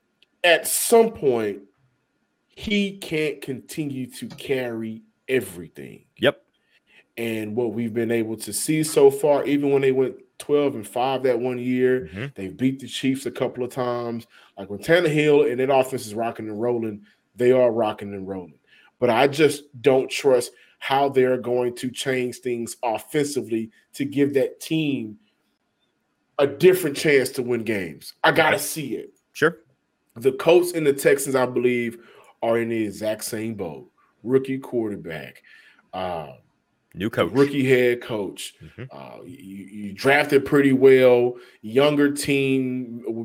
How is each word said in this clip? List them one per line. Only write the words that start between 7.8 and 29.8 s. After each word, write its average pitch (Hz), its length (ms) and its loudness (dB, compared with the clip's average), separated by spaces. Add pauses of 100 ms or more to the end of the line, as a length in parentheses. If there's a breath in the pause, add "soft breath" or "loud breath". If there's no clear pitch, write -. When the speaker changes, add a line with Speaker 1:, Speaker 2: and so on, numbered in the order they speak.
Speaker 1:
been 113 180 -2
able 113 280 -2
to 104 160 -12
see 156 280 -2
so 147 280 6
far, 139 340 2
even 143 260 0
when 139 120 2
they 135 100 4
went 127 220 0 (240)
twelve 147 360 0
and 110 140 -10
five 127 360 -2
that 123 140 2
one 127 200 -4
year, 127 520 0
Speaker 2:
Mm-hmm. 101 240 -8
Speaker 1:
they 98 140 -10
beat 131 300 -2
the 123 100 -16
Chiefs 131 380 -4
a 117 40 -6
couple 123 320 -4
of 120 80 -6
times. 120 560 -4 (300 soft breath)
Like, 98 140 -14
when 101 80 -10
Tannehill 151 720 4
and 123 100 -2
that 131 140 0
offense 131 320 0
is 104 80 -12
rocking 113 340 -6
and 104 100 -8
rolling, 113 440 -4 (340 soft breath)
they 123 160 4
are 127 180 6
rocking 107 440 -2
and 95 120 -10
rolling. 92 320 -10 (400 soft breath)
But 123 120 2
I 123 180 4
just 143 360 2 (180)
don't 131 280 4
trust 123 420 2 (260 soft breath)
how 139 320 0
they're 127 260 4
going 120 400 -2
to 127 140 -6
change 123 480 -4
things 175 440 -6
offensively 113 880 -4 (220 soft breath)
to 139 140 -6
give 139 260 0
that 131 280 0
team 131 580 -4 (1200)
a 143 80 4
different 165 500 4
chance 139 340 4
to 135 120 -6
win 120 220 -2
games. 92 500 -6 (100)
I 156 80 6
gotta 156 240 4
Speaker 2:
Okay. - 80 -4
Speaker 1:
see 131 300 -8
it. - 180 -10 (220)
Speaker 2:
Sure. 165 240 2 (580)